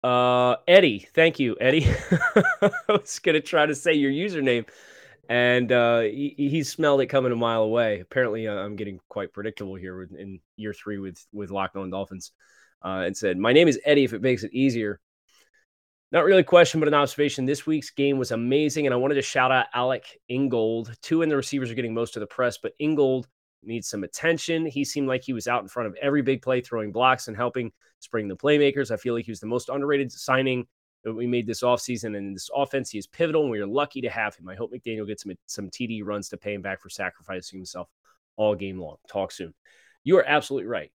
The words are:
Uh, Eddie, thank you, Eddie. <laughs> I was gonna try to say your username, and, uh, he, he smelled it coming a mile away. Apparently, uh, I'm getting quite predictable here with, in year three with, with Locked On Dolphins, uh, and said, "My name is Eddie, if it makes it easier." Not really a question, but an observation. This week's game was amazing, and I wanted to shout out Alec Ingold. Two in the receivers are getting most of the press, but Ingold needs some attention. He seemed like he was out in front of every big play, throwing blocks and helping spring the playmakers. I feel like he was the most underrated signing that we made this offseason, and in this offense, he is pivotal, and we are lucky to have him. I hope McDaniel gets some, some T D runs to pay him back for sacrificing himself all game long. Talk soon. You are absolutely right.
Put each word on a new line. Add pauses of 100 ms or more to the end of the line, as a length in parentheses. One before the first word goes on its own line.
Uh, (120)
Eddie,
thank
you,
Eddie. (240)
<laughs>
I (180)
was
gonna
try
to
say
your
username, (600)
and,
uh,
he,
he
smelled
it
coming
a
mile
away.
Apparently,
uh,
I'm
getting
quite
predictable
here
with,
in (160)
year
three
with,
with
Locked
On
Dolphins, (540)
uh,
and
said,
"My
name
is
Eddie,
if
it
makes
it
easier." (1080)
Not
really
a
question,
but
an
observation.
This
week's
game
was
amazing,
and
I
wanted
to
shout
out
Alec (220)
Ingold.
Two
in
the
receivers
are
getting
most
of
the
press,
but
Ingold (340)
needs
some
attention.
He
seemed
like
he
was
out
in
front
of
every
big
play,
throwing
blocks
and
helping (280)
spring
the
playmakers.
I
feel
like
he
was
the
most
underrated
signing (380)
that
we
made
this
offseason,
and
in
this
offense,
he
is
pivotal,
and
we
are
lucky
to
have
him.
I
hope
McDaniel
gets
some, (140)
some
T
D
runs
to
pay
him
back
for
sacrificing
himself (460)
all
game
long. (140)
Talk
soon. (520)
You
are
absolutely
right.